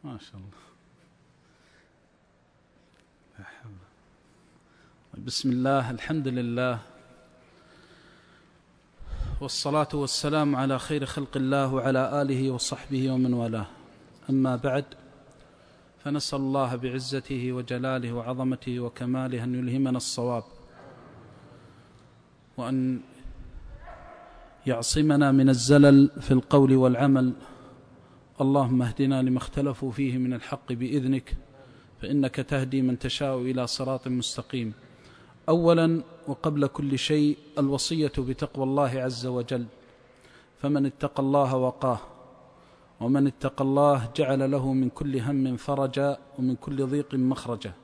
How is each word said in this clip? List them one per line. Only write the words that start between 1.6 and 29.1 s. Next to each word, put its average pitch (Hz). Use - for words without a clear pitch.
لا 98
حول. -
بسم 123
الله، 127
الحمد 135
لله، 123
والصلاة 143
والسلام 147
على 135
خير 139
خلق 139
الله 135
وعلى 131
آله 135
وصحبه 131
ومن 127
والاه. 113
أما 131
بعد، 139
فنسأل 143
الله 135
بعزته 127
وجلاله 123
وعظمته 123
وكماله 123
أن 123
يلهمنا 127
الصواب، 123
وأن 127
يعصمنا 143
من 135
الزلل 139
في -
القول 135
والعمل. 127
اللهم 135
اهدنا 131